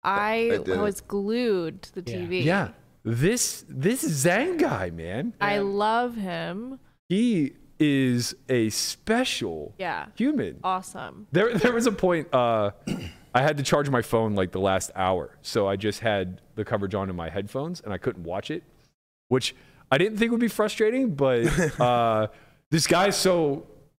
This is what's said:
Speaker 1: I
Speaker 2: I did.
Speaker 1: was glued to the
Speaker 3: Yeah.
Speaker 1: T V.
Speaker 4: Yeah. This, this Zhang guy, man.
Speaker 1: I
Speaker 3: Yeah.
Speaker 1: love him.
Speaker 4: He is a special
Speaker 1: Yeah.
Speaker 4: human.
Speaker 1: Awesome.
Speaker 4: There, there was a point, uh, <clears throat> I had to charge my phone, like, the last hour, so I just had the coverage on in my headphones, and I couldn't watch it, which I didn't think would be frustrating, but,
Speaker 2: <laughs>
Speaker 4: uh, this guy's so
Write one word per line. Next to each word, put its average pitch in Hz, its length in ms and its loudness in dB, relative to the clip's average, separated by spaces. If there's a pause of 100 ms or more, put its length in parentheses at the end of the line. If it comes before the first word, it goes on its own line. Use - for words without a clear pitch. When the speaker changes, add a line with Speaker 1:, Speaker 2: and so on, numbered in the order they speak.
Speaker 1:
I 220 500 0
Speaker 2:
I 202 40 0
did. 185 220 -2
Speaker 1:
was 202 200 -2
glued 202 800 -2
to - 180 -14
the 180 100 -10
Speaker 3:
Yeah. 196 80 -6
Speaker 1:
T 175 80 -6
V. 180 160 -2
Speaker 4:
Yeah. 175 260 2 (360)
This, 139 640 0
this 165 360 -2 (200)
Zhang 262 340 2
guy, 107 320 -2
man. 90 500 -6
Speaker 1:
I 208 160 0
Speaker 3:
Yeah. 202 60 0
Speaker 1:
love 220 540 0
him. 190 640 -8 (300)
Speaker 4:
He 190 460 2 (240)
is 135 560 2 (140)
a 117 220 2
special 120 1080 -2
Speaker 1:
Yeah. 139 360 -6
Speaker 4:
human. 220 500 -2
Speaker 1:
Awesome. 185 680 -6
Speaker 4:
There, 208 220 4
there 226 180 4
was 233 140 2
a 226 60 4
point, 175 400 0
uh, 117 380 2 (160)
<clears throat> - 480 -10
I 127 80 4
had 151 160 2
to 139 40 -4
charge 143 280 2
my 123 120 2
phone, 113 320 2
like, 95 180 0
the 92 80 -4
last 95 360 2
hour, 92 460 0
so 101 260 2
I 101 80 2
just 101 240 -2
had 98 400 -2 (140)
the 107 100 -6
coverage 98 300 -4
on 98 160 -2
in 87 60 -6
my 85 120 -8
headphones, 131 540 -8
and 104 100 -8
I 95 60 -6
couldn't 90 260 -6
watch 90 260 -8
it, 156 120 -8 (680)
which 127 260 0 (360)
I 135 80 4
didn't 214 200 0
think 226 140 2
would 233 80 0
be 240 80 2
frustrating, 220 680 0
but, 131 320 2
Speaker 2:
<laughs> 147 340 0
Speaker 4:
uh, 117 480 4 (420)
this 156 160 2
guy's 190 280 4
so 165 520 2 (320)